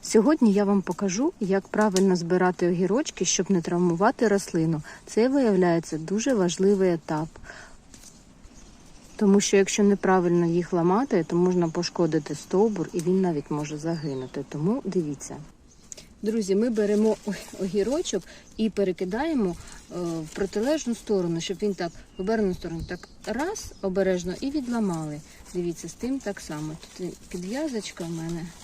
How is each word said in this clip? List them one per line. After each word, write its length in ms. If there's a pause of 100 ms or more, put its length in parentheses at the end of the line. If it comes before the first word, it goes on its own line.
Сьогодні 520
я 100
вам 180
покажу, 580
як 280
правильно 480
збирати 520
огірочки, 580
щоб 260
не 100
травмувати 640
рослину. 540 (240)
Це, 240
виявляється, 680
дуже 360
важливий 600
етап. 340 (1900)
Тому 260
що, 160
якщо 260
неправильно 600
їх 280
ламати, 540
то 80
можна 340
пошкодити 680
стовбур, 580
і 60
він 220
навіть 300
може 260
загинути. 720
Тому 360
дивіться. 500 (880)
Друзі, 320
ми 140
беремо 460 (100)
о-, 60 (320)
огірочок 600 (340)
і 120
перекидаємо, 800
е, 500
в 360
протилежну 600
сторону, 460
щоб 200
він 120
так, 180 (260)
в 40
обернену 320
сторону, 340
так 220 (160)
раз, 560
обережно 600
і 100
відламали. 720 (320)
Дивіться, 360
з 40
тим 260
так 200
само. 340 (240)
Тут 200 (120)
підв'язочка 760
в 60
мене. 360 (180)